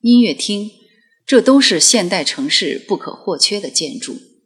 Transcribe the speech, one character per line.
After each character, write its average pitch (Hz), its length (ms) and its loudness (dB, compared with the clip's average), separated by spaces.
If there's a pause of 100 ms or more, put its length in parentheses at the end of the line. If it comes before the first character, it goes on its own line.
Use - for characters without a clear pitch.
音 240 180 6
乐 208 140 2
厅， 208 380 -6 (520)
这 262 160 4
都 262 220 4
是 165 180 2
现 180 300 2
代 185 140 -2
城 - 260 -6
市 - 380 -4
不 185 100 -2
可 - 160 -12
或 - 240 -8
缺 202 240 -2
的 - 80 -10
建 - 300 -6
筑。 - 180 -12 (280)